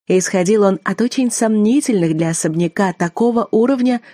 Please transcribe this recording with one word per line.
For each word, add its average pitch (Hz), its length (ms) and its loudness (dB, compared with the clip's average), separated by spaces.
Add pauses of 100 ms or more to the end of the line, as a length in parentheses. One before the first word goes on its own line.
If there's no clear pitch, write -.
исходил 185 560 2
он 190 200 2
от 196 180 -4
очень 247 300 0
сомнительных 214 840 0
для 165 140 -2
особняка 170 640 -2
такого 226 580 -2
уровня 247 500 0 (120)